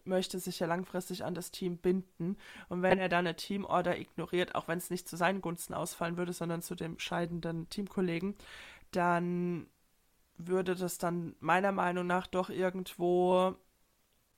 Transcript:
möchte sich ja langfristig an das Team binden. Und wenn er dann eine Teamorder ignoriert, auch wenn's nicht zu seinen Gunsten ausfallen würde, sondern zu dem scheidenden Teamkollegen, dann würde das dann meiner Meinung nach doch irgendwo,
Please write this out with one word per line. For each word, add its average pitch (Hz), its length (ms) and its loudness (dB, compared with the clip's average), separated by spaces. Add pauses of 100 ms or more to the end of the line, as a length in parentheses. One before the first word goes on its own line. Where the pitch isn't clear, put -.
möchte 185 340 0
sich 180 220 -4
ja 170 60 2
langfristig 180 580 -2
an 175 100 -2
das 180 160 -8
Team 175 280 -4
binden. 185 580 0 (320)
Und 180 120 -2
wenn 185 160 6
er 185 120 2
dann 180 180 4
eine 165 80 0
Teamorder 180 640 0
ignoriert, 180 560 -2
auch - 140 -2
wenn's 175 200 -4
nicht 180 200 -6
zu 170 80 -10
seinen 185 240 4
Gunsten 170 320 -6
ausfallen 170 420 -2
würde, 175 160 -2
sondern 170 300 -4
zu - 140 -8
dem 165 220 -6
scheidenden 170 680 -4
Teamkollegen, 185 680 -2 (560)
dann 175 760 2 (680)
würde 180 380 0
das 180 240 -4
dann 170 420 -2
meiner 185 320 4
Meinung 180 340 0
nach 180 200 0
doch 185 220 -2
irgendwo, 180 1040 2 (840)